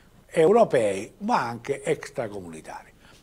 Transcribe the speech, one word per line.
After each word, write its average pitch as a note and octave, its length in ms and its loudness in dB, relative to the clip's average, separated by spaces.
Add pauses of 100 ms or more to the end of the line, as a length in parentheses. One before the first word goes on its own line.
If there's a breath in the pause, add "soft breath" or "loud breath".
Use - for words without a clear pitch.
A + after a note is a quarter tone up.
(260 soft breath)
europei, D3+ 920 2
ma G3+ 320 -2
anche A#2+ 340 -6
extracomunitari. G2 1120 -8 (300 soft breath)